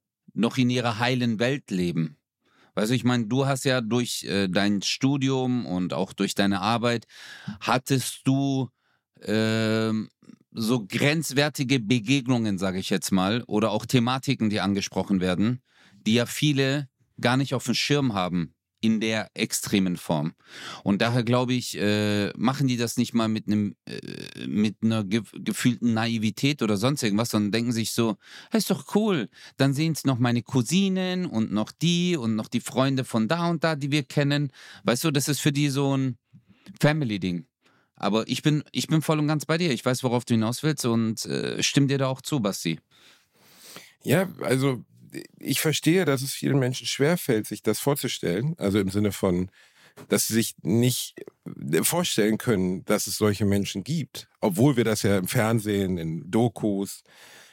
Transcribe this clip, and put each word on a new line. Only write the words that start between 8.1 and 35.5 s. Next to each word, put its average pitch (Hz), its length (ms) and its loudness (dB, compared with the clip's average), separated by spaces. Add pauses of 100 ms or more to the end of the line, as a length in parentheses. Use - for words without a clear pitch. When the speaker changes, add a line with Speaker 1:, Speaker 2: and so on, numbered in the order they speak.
Speaker 1:
du, 135 460 0 (520)
ähm, 110 840 0 (420)
so 113 340 -2
grenzwertige 143 920 0
Begegnungen, 117 800 0
sag 95 160 -2
ich 95 160 -4
jetzt 95 220 0
mal, 98 340 2
oder 104 240 0
auch 104 160 -2
Thematiken, 120 640 0
die 104 100 0
angesprochen 95 600 0
werden, 92 400 0 (460)
die 110 80 2
ja 120 120 2
viele 139 640 0 (320)
gar 120 160 4
nicht 135 180 0
auf 120 100 -2
dem 120 100 0
Schirm 139 400 0
haben 90 380 -2 (300)
in 113 180 2
der 110 340 -2
extremen 95 600 0
Form. 80 380 -4 (500)
Und 98 180 2
daher 117 220 2
glaube 123 300 0
ich, - 240 -6
äh, 104 580 0
machen 135 320 0
die 123 80 0
das 117 220 -2
nicht 120 160 0
mal 113 120 2
mit 110 220 -4
einem, 104 260 0 (120)
äh, 50 600 -12
mit 98 360 0
einer 113 200 2
ge-, 104 200 -2 (100)
gefühlten 113 640 0
Naivität 113 680 0
oder 107 140 2
sonst 127 260 0
irgendwas, 110 280 0
sondern 104 220 0
denken 117 200 0
sich 113 200 -2
so, 113 240 2 (340)
"Das 220 140 2
ist - 60 -2
doch - 240 -4
cool. 202 340 2 (280)
Dann 139 180 4
sehen's 156 300 -2
noch 131 140 2
meine 120 240 2
Cousinen 185 840 0
und 110 260 -2
noch 104 200 -2
die 175 440 0
und 113 200 -2
noch 107 120 -4
die 120 120 -2
Freunde 131 440 0
von 110 240 0
da 170 200 0
und 170 160 -2
da, 160 120 0
die 139 140 -4
wir 147 140 0
kennen." 143 480 0 (320)
Weißt 117 200 2
du, 165 60 2
das 147 180 0
ist 143 120 -2
für 151 120 2